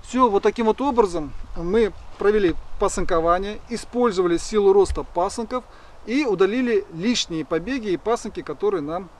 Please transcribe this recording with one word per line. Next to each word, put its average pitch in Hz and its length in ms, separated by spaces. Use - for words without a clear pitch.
Все, 240 280
вот 196 140
таким 220 220
вот 220 140
образом 202 520
мы 185 360
провели 196 360
пасынкование, 185 800
использовали 196 680
силу 196 360
роста 185 300
пасынков 214 640
и 269 180
удалили 214 680
лишние 165 520
побеги 214 440
и 175 80
пасынки, 214 460
которые 180 400
нам 170 260